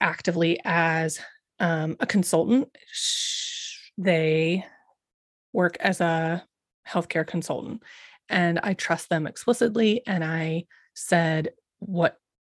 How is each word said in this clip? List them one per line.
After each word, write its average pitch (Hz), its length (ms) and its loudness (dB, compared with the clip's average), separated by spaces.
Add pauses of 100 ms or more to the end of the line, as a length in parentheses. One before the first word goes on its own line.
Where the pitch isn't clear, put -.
actively 170 640 0
as, 165 560 0 (400)
um, 160 400 0
a - 60 -2
consultant. 202 680 2 (160)
Sh-, - 1080 -6
they 165 640 2 (880)
work 180 280 2
as 190 200 0
a 165 440 0 (440)
healthcare 170 380 -2
consultant, - 560 -6 (460)
and 175 340 2
I 196 100 -2
trust - 380 -2
them 156 160 0
explicitly. 226 800 2
And 180 180 -2
I 160 400 -2 (300)
said, 160 560 2 (280)
"What, 180 380 0 (340)